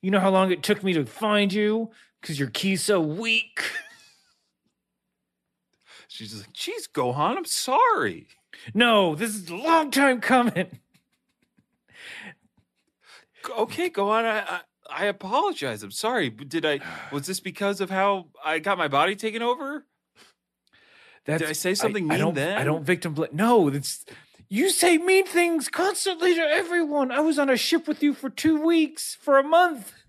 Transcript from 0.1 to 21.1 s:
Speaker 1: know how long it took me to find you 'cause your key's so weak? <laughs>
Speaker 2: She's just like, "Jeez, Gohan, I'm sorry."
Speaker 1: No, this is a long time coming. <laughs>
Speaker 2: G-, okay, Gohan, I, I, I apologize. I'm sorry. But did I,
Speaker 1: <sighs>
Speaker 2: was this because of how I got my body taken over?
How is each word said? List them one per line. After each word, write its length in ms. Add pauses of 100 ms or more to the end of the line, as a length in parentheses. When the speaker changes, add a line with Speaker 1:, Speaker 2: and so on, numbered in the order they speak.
Speaker 1:
know 100
how 100
long 200
it 120
took 200
me 120
to 100
find 480
you 380 (320)
'cause 160
your 100
key's 340
so 200
weak? 680
<laughs> 40 (2250)
Speaker 2:
She's 220
just 160
like, 80
"Jeez, 360
Gohan, 460
I'm 80
sorry." 840 (440)
Speaker 1:
No, 420
this 200
is 160
a 60
long 340
time 320
coming. 640
<laughs> 40 (2500)
Speaker 2:
G-, 80
okay, 380
Gohan, 340
I, 160
I, 200 (300)
I 160
apologize. 760
I'm 80
sorry. 380
But 200
did 180
I, 140 (160)
Speaker 1:
<sighs> 160
Speaker 2:
was 140
this 140
because 400
of 100
how 360 (180)
I 140
got 200
my 100
body 280
taken 260
over? 420 (1400)